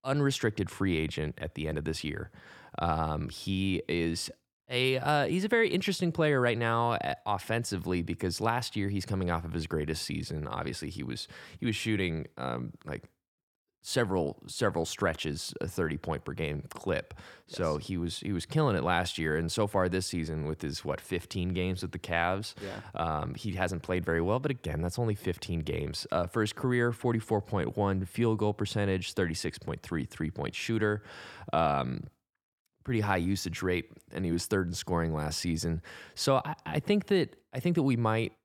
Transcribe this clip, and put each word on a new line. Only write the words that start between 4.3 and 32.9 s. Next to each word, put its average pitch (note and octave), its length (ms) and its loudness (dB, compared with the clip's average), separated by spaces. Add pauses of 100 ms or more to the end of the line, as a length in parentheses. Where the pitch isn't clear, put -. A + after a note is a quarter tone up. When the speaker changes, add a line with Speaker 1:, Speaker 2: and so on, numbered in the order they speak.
Speaker 1:
a, C3 280 2
uh, C#3+ 280 2
he's F#3 180 0
a G#3+ 40 -2
very A3+ 220 4
interesting F#3 420 0
player D3+ 280 4
right A#2+ 180 4
now, A#2 340 2
uh, C#2 220 0 (100)
offensively, F#2+ 760 0
because E2+ 380 -2
last A#2 360 0
year G2 140 0
he's G2 160 -2
coming F#2+ 240 0
off E2 160 0
of E2 80 -6
his D#2+ 120 -2
greatest D#2 360 -2
season. D2+ 440 -6
Obviously, - 440 -6
he E2 120 -8
was, - 240 -6 (320)
he - 80 -6
was A2 80 0
shooting, F#2 520 0 (100)
um, B1 360 -4 (120)
like, C2+ 200 -8 (760)
several, F#2 560 2 (100)
several F#2 380 2
stretches, D#2+ 760 -2
a - 40 -2
thirty E2 300 0
point D2+ 280 -4
per C#2 100 -6
game D2+ 340 -2
clip. - 460 -4 (320)
So D#2 320 0
Speaker 2:
Yes. - 80 -8
Speaker 1:
he F#2 100 -2
was, E2+ 240 -2
he G2+ 120 -4
was E2+ 120 -2
killing D3 320 2
it C2+ 80 2
last F2+ 320 2
year, D#2 200 2
and E2 140 0
so G#2+ 160 2
far F#2+ 220 2
this F2+ 160 0
season D#2+ 400 -2
with D2+ 160 -4
his, C#2+ 240 -6
what, C#2 160 -2
fifteen F2+ 540 -4
games F#2 260 0
with F2+ 120 -6
the F2 60 -8
Cavs, F2 540 0 (100)
Speaker 2:
Yeah. G2 180 -8 (220)
Speaker 1:
um, D#2+ 320 0
he G#2+ 180 -4
hasn't F2+ 300 0
played F2+ 220 0
very E2 160 4
well, G2+ 200 2
but C#3+ 100 -2
again, D#2+ 320 -2
that's F2 160 -2
only A2+ 160 2
fifteen F2 460 -2
games. D2 520 -4
Uh, F2 140 2
for A2 160 0
his G#2+ 100 0
career, A#2+ 400 2
forty-four A2+ 480 0
point G2 380 0
one G2 260 2
field A2 340 2
goal G#2 140 2
percentage, G2+ 640 0
thirty-six E2 440 0
point - 220 -6
three D#2 240 -2
three-point - 500 -4
shooter. G#2+ 480 0 (520)
Um, C#2+ 480 2 (840)
pretty A#2+ 160 2